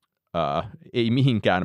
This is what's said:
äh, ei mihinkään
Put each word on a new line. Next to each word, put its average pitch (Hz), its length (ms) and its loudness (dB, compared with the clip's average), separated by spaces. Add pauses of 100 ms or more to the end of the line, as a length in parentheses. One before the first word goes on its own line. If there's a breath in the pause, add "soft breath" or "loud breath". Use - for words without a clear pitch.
(360)
äh, 82 340 -2 (220)
ei 117 180 0
mihinkään 113 540 2